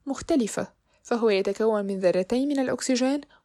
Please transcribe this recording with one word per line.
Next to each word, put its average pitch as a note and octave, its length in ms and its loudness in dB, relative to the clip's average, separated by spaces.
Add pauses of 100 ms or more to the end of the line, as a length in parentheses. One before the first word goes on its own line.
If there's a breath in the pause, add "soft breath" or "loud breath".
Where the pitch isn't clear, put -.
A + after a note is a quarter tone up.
مختلفة، C4+ 680 -2 (300)
فهو A3+ 280 0
يتكون G3+ 540 0
من G3 140 -4
ذرتين F#3+ 500 2
من C#4+ 100 -2
الأكسجين C4 600 0 (240 soft breath)